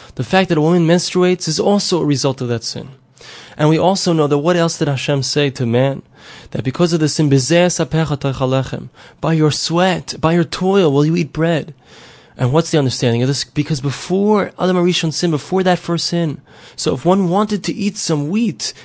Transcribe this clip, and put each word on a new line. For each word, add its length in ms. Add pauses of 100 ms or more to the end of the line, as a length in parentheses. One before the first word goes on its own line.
(160)
The 80
fact 260
that 80
a 40
woman 260
menstruates 600
is 120
also 420
a 40
result 340
of 80
that 160
sin. 260 (680)
And 100
we 100
also 360
know 140
that 100
what 180
else 220
did 100
Hashem 360
say 280
to 140
man? 380 (480)
That 120
because 300
of 60
the 100
sin, 200
"Bezeh 380
sapecha 500
toicha 300
lechem," 420 (300)
by 140
your 180
sweat, 680
by 140
your 120
toil 460
will 140
you 120
eat 160
bread. 400 (640)
And 160
what's 180
the 80
understanding 420
of 60
this? 160
Because 380
before 760
Adam 200
HaRishon 360
sinned, 180
before 320
that 140
first 300
sin, 340 (340)
so 200
if 100
one 240
wanted 360
to 80
eat 240
some 320
wheat, 440 (120)